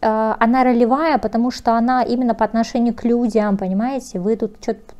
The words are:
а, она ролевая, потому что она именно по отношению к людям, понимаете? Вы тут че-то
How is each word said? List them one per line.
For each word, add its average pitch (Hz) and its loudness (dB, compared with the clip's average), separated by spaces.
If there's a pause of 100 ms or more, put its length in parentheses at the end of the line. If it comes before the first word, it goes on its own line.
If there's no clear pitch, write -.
а, 220 0
она 247 4
ролевая, 254 2
потому 226 -2
что 233 -2
она 240 2
именно 240 0
по 226 -2
отношению 226 0
к - -6
людям, 220 2
понимаете? 202 -4
Вы 196 -2
тут 214 -6
че-то 226 -6 (200)